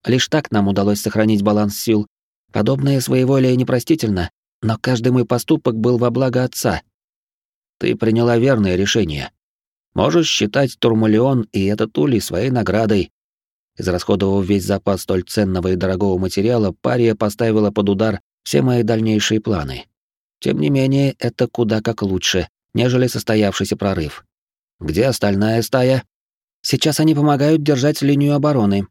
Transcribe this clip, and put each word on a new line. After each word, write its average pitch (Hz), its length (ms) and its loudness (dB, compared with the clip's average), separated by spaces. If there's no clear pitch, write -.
Лишь 127 220 0
так 151 220 -2
нам 104 180 0
удалось 101 320 0
сохранить 107 420 0
баланс 104 360 0
сил. 107 280 0
Подобное 135 480 0
своеволие 131 560 2
непростительно, 117 760 -2
но 110 180 -2
каждый 123 320 0
мой 123 120 2
поступок 123 520 -2
был 117 220 2
во 120 120 2
благо 127 340 0
отца. 110 380 -4
«Ты - 180 -2
приняла 117 420 2
верное 110 380 2
решение. 90 560 -2
Можешь 156 340 2
считать 131 500 -2
турмалион 113 760 2
и 98 120 -2
этот 107 340 -2
улей 135 220 2
своей 110 300 -4
наградой». 107 600 0
Израсходовав 95 720 -2
весь 98 180 0
запас 98 380 -2
столь 92 220 -2
ценного 92 480 -2
и 92 40 0
дорогого 92 420 -2
материала, 98 600 0
Пария 117 360 0
поставила 107 560 0
под 101 160 0
удар 101 320 0
все 143 180 0
мои 123 200 2
дальнейшие 110 580 0
планы. 73 460 -4
Тем - 200 -2
не 147 100 0
менее, 135 480 0
это 120 300 -2
куда 110 320 -2
как 110 220 -4
лучше, 92 460 -2
нежели 123 320 2
состоявшийся 104 680 -2
прорыв. 90 480 -4
«Где 80 260 0
остальная 110 560 0
стая?» 131 420 0
«Сейчас 147 380 -2
они 156 140 4
помогают 147 480 2
держать 147 400 0
линию 143 320 2
обороны. 113 560 2